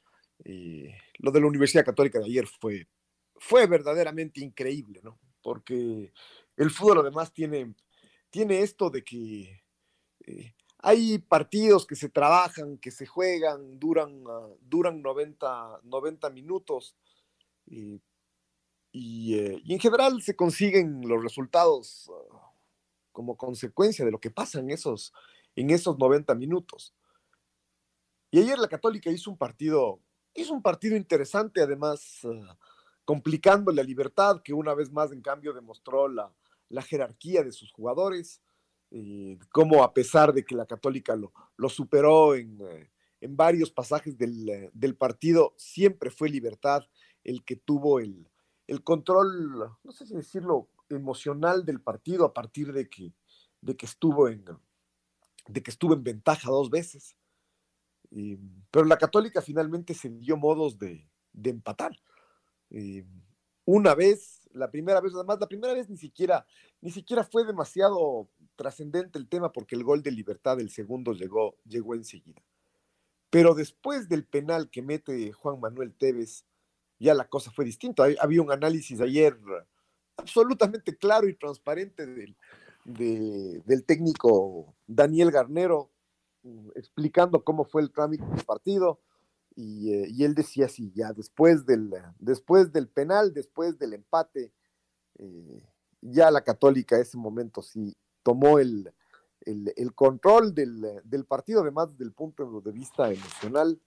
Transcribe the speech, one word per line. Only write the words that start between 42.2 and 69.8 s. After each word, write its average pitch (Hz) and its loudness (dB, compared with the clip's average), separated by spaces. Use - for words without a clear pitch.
en, 113 -12
eh, 82 -18
en 139 -14
varios 165 2
pasajes 147 -8
del, 117 -6
eh, 98 -10
del 127 -4
partido, 151 2
siempre 190 0
fue 156 -4
Libertad 139 -4
el 123 -8
que 123 -12
tuvo 143 0
el, 98 -12
el 143 -10
control, 160 0
no 135 -20
sé 262 -20
si 214 -16
decirlo, 170 -6
emocional 147 -4
del 143 -6
partido 165 -2
a 143 2
partir 139 -10
de 135 -6
que, 90 -20
de 131 -8
que 123 -14
estuvo 143 2
en, 104 -12
de 107 -10
que 120 -16
estuvo 160 0
en 135 0
ventaja 123 -4
dos 135 0
veces. 156 -8
Eh, 104 -12
pero 156 6
la 156 6
Católica 202 0
finalmente 160 -6
se - -14
dio 120 -4
modos 147 -2
de, 87 -14
de 107 -6
empatar. 117 -8
Eh, 98 -14
una 185 6
vez, 196 0
la 123 -8
primera 175 0
vez, 185 -6
además, 185 -6
la 202 -4
primera 226 -8
vez 247 -8
ni 196 -14
siquiera, 160 -2
ni 170 -14
siquiera 202 -4
fue 233 0
demasiado 175 -2
trascendente 151 -8
el 123 -14
tema 175 -4
porque 117 -12
el 120 -6